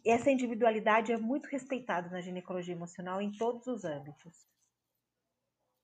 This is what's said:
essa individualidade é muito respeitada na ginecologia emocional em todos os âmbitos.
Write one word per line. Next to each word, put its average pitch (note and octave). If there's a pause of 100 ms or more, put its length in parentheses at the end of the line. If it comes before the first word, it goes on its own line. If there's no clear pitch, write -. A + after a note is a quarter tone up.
essa A#3
individualidade A3+
é A#3
muito A3+
respeitada A#3+
na F3+
ginecologia F3+
emocional F3+
em G#3
todos A#3
os A3
âmbitos. D3 (1400)